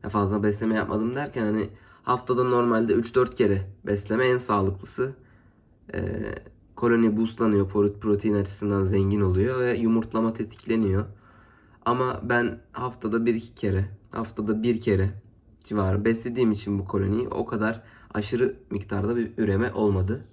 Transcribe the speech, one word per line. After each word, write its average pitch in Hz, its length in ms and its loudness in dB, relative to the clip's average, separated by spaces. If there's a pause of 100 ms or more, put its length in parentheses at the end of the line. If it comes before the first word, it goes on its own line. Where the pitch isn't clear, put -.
Ya 101 60 -8
fazla 101 340 0
besleme 107 320 0
yapmadım 107 400 -2
derken 139 300 -4
hani 104 240 0 (340)
haftada 123 400 0
normalde 120 500 2
üç 113 220 0
dört 127 200 2
kere 98 320 2 (180)
besleme 110 400 0
en 127 120 4
sağlıklısı. 104 800 -2 (760)
E, - 280 -6 (540)
koloni 117 420 4
boostlanıyor, 107 520 2
pro-, 101 300 2
protein 104 340 0
açısından 101 480 0
zengin 98 400 2
oluyor 101 380 2
ve 123 180 2
yumurtlama 113 560 2
tetikleniyor. 107 720 -2 (800)
Ama 123 380 -2
ben 120 360 0 (120)
haftada 113 540 -4
bir 120 80 2
iki 113 220 -6
kere, 98 300 0 (260)
haftada 110 520 -4
bir 117 180 0
kere 98 320 2 (500)
civarı 101 420 0
beslediğim 117 460 0
için 101 280 -2
bu 95 60 -6
koloniyi 98 420 -2
o - 180 -4
kadar 110 380 -2 (300)
aşırı 117 420 0 (140)
miktarda 104 460 -4
bir 113 220 -2
üreme 104 340 2
olmadı. 104 600 0